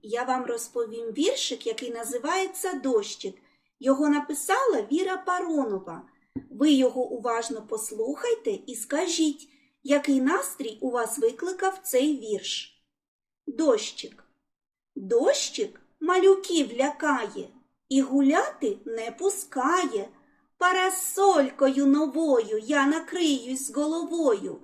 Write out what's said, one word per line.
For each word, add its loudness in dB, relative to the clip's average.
я -4
вам -2
розповім -6
віршик, -2
який -6
називається -4
"Дощик". -2
Його 2
написала 0
Віра 0
Паронова. -4
Ви 2
його 4
уважно -4
послухайте -4
і -8
скажіть, -2
який 2
настрій -2
у -2
вас -2
викликав -2
цей 0
вірш. -6
Дощик. -2
Дощик 0
малюків 4
лякає -2
і 4
гуляти 2
не -8
пускає. -2
Парасолькою 2
новою 2
я 2
накриюсь 0
з -12
головою, -2